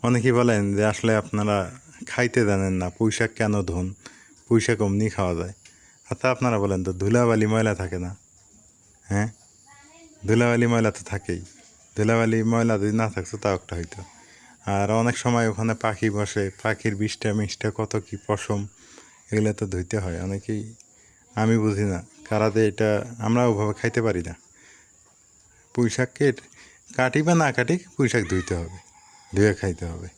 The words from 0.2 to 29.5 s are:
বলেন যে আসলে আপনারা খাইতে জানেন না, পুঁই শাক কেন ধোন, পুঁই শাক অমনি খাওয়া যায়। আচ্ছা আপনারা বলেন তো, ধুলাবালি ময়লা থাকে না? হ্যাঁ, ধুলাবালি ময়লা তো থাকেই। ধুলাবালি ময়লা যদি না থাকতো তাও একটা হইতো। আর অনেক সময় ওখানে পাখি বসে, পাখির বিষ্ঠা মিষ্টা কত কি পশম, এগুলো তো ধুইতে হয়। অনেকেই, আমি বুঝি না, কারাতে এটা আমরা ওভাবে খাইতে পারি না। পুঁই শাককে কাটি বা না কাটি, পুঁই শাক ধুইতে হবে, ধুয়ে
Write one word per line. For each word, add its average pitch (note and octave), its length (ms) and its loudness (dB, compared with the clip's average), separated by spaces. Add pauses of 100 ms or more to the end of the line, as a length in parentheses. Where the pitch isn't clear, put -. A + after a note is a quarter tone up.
বলেন A2 440 4
যে G#2 80 4
আসলে G#2+ 320 2
আপনারা G#2 400 0 (500)
খাইতে B2 380 0
জানেন G2 280 0
না, F2+ 180 -2
পুঁই A2 220 0
শাক A2+ 220 -2
কেন G#2 280 0
ধোন, F2 240 -4 (600)
পুঁই A#2 140 4
শাক G#2+ 200 0
অমনি G#2 280 0
খাওয়া F#2 260 -2
যায়। F2+ 200 -6 (560)
আচ্ছা - 200 -2
আপনারা B2 280 0
বলেন F#2+ 260 0
তো, F#2 80 -4
ধুলাবালি A2 540 2
ময়লা A2 280 2
থাকে F#2 240 -6
না? F2+ 120 -6 (960)
হ্যাঁ, G2+ 240 -2 (960)
ধুলাবালি A#2+ 400 4
ময়লা A2+ 240 4
তো - 160 -10
থাকেই। F2+ 360 -6 (540)
ধুলাবালি A2+ 460 2
ময়লা A2+ 360 2
যদি G#2 180 0
না A2+ 140 0
থাকতো F#2+ 260 -8
তাও G2 180 0
একটা F2 220 -6
হইতো। F2 240 -10 (680)
আর G2+ 240 0
অনেক A#2 280 2
সময় A#2 300 2
ওখানে A2 260 -2
পাখি A2 360 -2
বসে, G2+ 400 -2 (120)
পাখির A2 340 -2
বিষ্ঠা G#2+ 360 -2
মিষ্টা G#2 420 -2
কত G#2+ 220 -6
কি G2+ 200 -8 (100)
পশম, G2+ 400 -4 (680)
এগুলো G#2+ 200 2
তো G#2 140 -6
ধুইতে F#2 320 -6
হয়। F2 240 -6
অনেকেই, G#2 520 -8 (600)
আমি A2+ 240 2
বুঝি G#2+ 260 0
না, F#2+ 180 -2 (260)
কারাতে G#2+ 400 2
এটা G#2 380 0 (120)
আমরা A#2 280 2
ওভাবে G#2 340 0
খাইতে A#2 220 0
পারি F#2+ 200 0
না। E2+ 120 -10 (1400)
পুঁই A#2+ 160 2
শাককে B2+ 420 0 (640)
কাটি B2+ 260 2
বা F3 120 4
না D#3 180 4
কাটি, B2 240 0 (200)
পুঁই C3 120 2
শাক A#2 220 2
ধুইতে F#2 240 -2
হবে, E2+ 240 -6 (580)
ধুয়ে G2+ 180 4